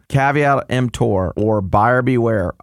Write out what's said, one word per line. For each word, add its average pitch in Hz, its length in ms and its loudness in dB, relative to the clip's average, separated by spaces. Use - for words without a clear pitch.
caveat 139 640 0
emptor, 113 680 -2
or 107 240 0
buyer 110 420 2
beware, 117 600 0